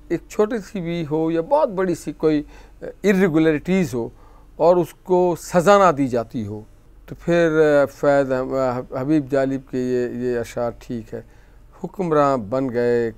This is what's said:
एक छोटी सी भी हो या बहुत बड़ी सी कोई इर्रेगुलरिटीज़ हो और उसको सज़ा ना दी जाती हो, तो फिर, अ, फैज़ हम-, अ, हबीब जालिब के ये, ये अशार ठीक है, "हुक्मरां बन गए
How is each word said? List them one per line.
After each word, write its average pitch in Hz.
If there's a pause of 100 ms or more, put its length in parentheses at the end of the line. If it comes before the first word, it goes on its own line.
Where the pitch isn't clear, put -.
(120)
एक 165
छोटी 214
सी 190
भी 170
हो 156
या 165
बहुत 285
बड़ी 185
सी -
कोई 151 (600)
इर्रेगुलरिटीज़ 165
हो 120 (480)
और 175
उसको 180
सज़ा 180
ना 185
दी 139
जाती 117
हो, 107 (440)
तो 143
फिर, 170
अ, 151
फैज़ 143
हम-, 131
अ, 127
हबीब 139
जालिब 135 (100)
के 131
ये, 123 (120)
ये 123
अशार 117
ठीक 113
है, 117 (580)
"हुक्मरां 143
बन 131
गए 120